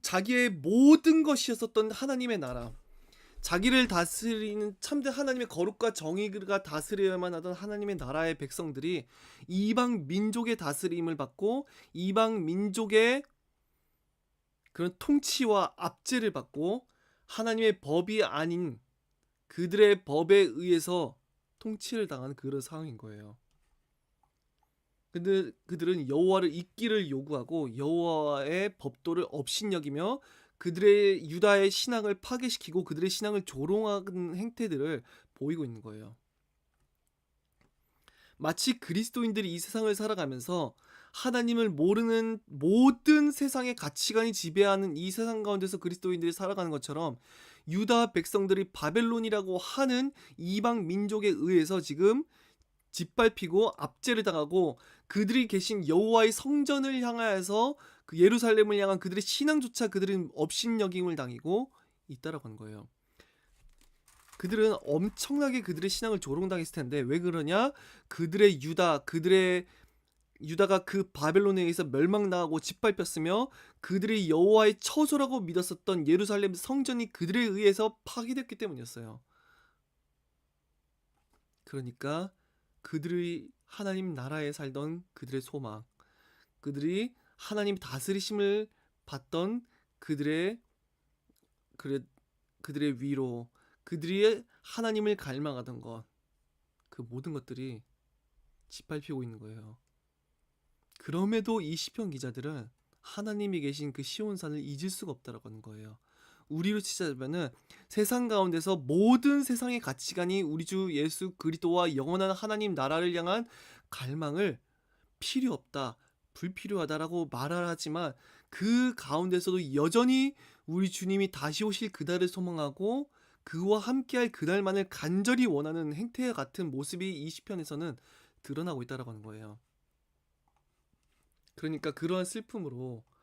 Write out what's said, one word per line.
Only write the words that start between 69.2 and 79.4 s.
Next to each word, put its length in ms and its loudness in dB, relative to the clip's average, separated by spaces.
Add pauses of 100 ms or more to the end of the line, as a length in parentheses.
유다가 440 2
그 260 -2
바벨론에 500 0
의해서 240 0
멸망당하고 760 0
짓밟혔으며 880 -2 (320)
그들이 500 0
여호와의 500 6
처소라고 640 0
믿었었던 640 -2
예루살렘 460 2
성전이 580 -2
그들에 320 0
의해서 600 2
파괴됐기 520 -8
때문이었어요. 640 -12 (2500)